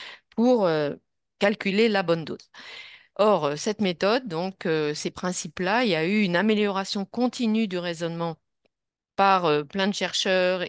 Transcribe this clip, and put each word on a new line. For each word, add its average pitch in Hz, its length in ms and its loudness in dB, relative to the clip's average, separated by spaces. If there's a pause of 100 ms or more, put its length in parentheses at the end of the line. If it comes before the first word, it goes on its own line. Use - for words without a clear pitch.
(360)
pour, 233 300 4
euh, 151 280 0 (460)
calculer 202 480 2
la 202 160 0
bonne 165 220 0
dose. - 260 -12 (640)
Or, 190 300 4
euh, 143 100 0
cette 214 260 -4
méthode, 208 460 0
donc, 180 380 -6
euh, 156 280 0
ces 160 180 -6
principes-là, 185 720 -2
il 226 80 2
y 165 40 2
a 156 100 2
eu 208 160 2
une 180 140 2
amélioration 202 720 0
continue 226 640 -2
du 185 100 -6
raisonnement 170 600 -6 (800)
par, 190 300 4
euh, 151 180 4
plein 190 240 -2
de 208 60 0
chercheurs 185 760 0